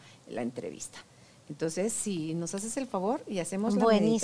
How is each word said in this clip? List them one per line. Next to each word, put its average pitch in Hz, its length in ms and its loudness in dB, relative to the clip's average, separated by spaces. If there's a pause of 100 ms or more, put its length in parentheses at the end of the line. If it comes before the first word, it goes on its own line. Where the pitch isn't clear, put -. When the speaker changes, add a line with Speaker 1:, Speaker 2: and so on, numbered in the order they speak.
(260)
Speaker 1:
la 113 160 -6
entrevista. 120 560 -8 (500)
Entonces, 165 440 -2
si 160 420 -2
nos 170 200 -4
haces 214 240 -6
el 269 100 -4
favor 208 400 -2
y 208 100 -4
hacemos 196 380 0
la 202 80 4
Speaker 2:
Buenísimo. 214 260 8 (140)